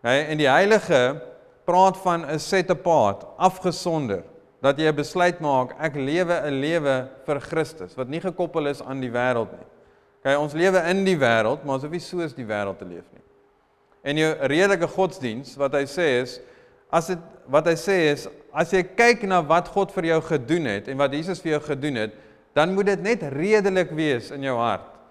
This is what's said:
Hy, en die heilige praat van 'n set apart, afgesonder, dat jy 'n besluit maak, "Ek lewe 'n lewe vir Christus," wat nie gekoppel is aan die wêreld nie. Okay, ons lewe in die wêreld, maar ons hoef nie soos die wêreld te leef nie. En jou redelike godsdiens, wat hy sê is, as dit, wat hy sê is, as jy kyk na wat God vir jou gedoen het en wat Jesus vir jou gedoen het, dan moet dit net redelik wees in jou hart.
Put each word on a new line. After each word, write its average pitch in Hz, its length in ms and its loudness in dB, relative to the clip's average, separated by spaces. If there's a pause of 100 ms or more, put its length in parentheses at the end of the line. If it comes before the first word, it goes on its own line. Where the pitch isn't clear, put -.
Hy, 120 140 2 (180)
en 156 80 0
die 139 80 4
heilige 151 680 4 (480)
praat 185 340 4
van 170 240 -2
'n 151 160 -4
set 190 320 0
apart, 135 540 2 (100)
afgesonder, 160 880 -2 (380)
dat 139 180 2
jy 156 100 2
'n 151 60 0
besluit 175 440 0
maak, 135 400 -2
"Ek 151 160 -6
lewe 160 380 -2
'n 139 280 -2
lewe 139 460 0 (180)
vir 143 140 -2
Christus," 147 560 -6
wat 127 120 -6
nie 151 120 -6
gekoppel 170 480 -4
is 143 140 -6
aan 135 180 -10
die 127 120 -6
wêreld 120 400 0
nie. - 160 -20 (520)
Okay, 139 160 2
ons 147 180 -2
lewe 185 260 4 (100)
in 190 160 2
die 185 120 4
wêreld, 117 460 2
maar 139 120 -4
ons 131 80 -4
hoef 151 80 -8
nie 175 80 -6
soos 165 340 -8
die 127 120 -10
wêreld 101 320 -4
te 98 80 -14
leef 87 280 -14
nie. - 80 -20 (840)
En 143 140 -2
jou 156 160 2
redelike 165 540 2
godsdiens, 131 680 -4
wat 139 180 -2
hy 143 120 0
sê 135 360 0
is, 127 200 -8 (500)
as 165 160 0
dit, 180 120 -6 (280)
wat 147 180 2
hy 165 100 4
sê 165 380 2
is, - 140 -8 (260)
as 160 180 -2
jy 185 120 4
kyk 233 400 2
na 185 180 2
wat 160 260 2
God 196 240 -2
vir 180 140 -4
jou 160 160 2
gedoen 156 440 -2
het 104 220 -2
en 135 100 -8
wat 139 140 2
Jesus 160 280 -6
vir 165 120 -4
jou 151 240 -2
gedoen 139 200 -4
het, 107 180 -4 (400)
dan 165 200 4
moet 196 120 2
dit 190 160 0
net 202 200 -2
redelik 185 720 2
wees 151 400 -2
in 139 100 -10
jou 131 160 -2
hart. 117 420 -2 (120)